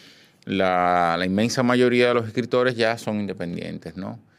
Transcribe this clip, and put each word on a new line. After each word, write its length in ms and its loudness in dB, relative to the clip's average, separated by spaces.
la, 760 2
la 60 0
inmensa 360 0
mayoría 460 4
de 60 2
los 120 0
escritores 520 -2
ya 200 0
son 220 -4
independientes, 800 -8
¿no? 200 -10